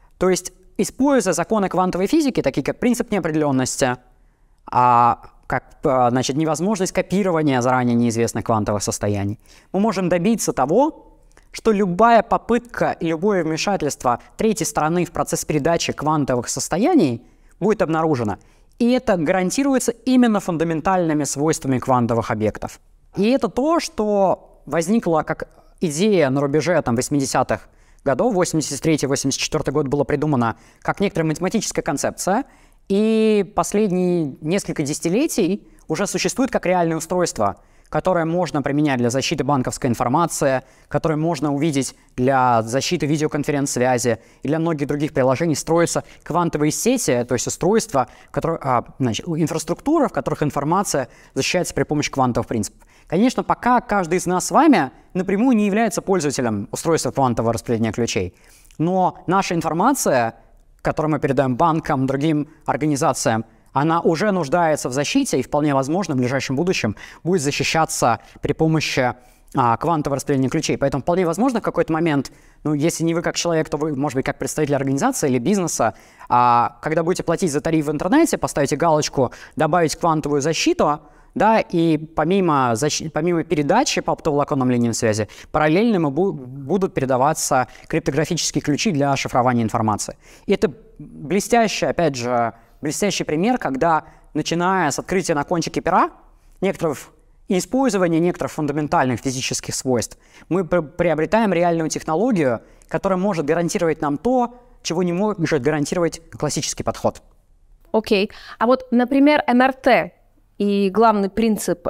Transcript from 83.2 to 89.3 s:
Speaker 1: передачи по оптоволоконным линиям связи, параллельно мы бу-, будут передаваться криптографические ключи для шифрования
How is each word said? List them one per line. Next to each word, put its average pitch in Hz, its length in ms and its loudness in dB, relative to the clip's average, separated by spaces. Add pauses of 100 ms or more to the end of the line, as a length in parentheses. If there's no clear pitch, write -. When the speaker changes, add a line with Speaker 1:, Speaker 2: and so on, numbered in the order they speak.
Speaker 1:
передачи 180 580 0
по 165 120 -2
оптоволоконным 143 580 0
линиям 120 220 2
связи, 110 340 0 (240)
параллельно 175 480 2
мы 156 120 0
бу-, 170 220 0
будут 143 640 -4
передаваться 131 720 0 (220)
криптографические 151 720 -2
ключи 156 300 0
для 139 240 0
шифрования 120 480 2